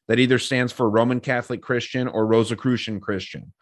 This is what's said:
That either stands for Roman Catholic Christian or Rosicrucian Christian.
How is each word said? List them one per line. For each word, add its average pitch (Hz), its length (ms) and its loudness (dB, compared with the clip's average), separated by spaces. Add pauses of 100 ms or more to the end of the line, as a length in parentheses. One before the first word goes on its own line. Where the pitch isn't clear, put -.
That 117 100 4
either 127 220 4
stands 123 320 -2
for 117 180 0
Roman 120 300 2
Catholic 123 420 -4
Christian 127 460 -4
or 110 180 0
Rosicrucian 113 720 0
Christian. - 640 -8